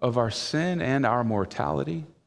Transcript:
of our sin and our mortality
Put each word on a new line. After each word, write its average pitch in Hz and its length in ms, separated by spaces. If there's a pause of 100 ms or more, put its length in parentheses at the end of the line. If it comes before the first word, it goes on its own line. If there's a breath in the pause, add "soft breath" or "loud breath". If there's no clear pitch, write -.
of 123 160
our 117 140
sin 170 500
and 135 240
our 120 180
mortality 110 840 (200)